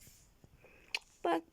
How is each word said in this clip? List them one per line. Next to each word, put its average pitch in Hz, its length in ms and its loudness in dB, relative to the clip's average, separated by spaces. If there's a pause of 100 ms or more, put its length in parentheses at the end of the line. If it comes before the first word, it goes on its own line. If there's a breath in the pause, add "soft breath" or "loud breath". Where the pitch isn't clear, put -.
(1200 soft breath)
Bak - 180 2 (120)